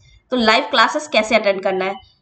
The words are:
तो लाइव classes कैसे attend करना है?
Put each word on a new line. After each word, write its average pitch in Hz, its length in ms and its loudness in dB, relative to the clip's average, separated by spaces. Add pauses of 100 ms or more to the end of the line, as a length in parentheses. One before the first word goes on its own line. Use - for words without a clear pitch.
(300)
तो 254 60 -4
लाइव 233 340 2
classes 247 380 0
कैसे 214 260 0
attend 196 280 0
करना 185 220 -2
है? 196 100 -4 (280)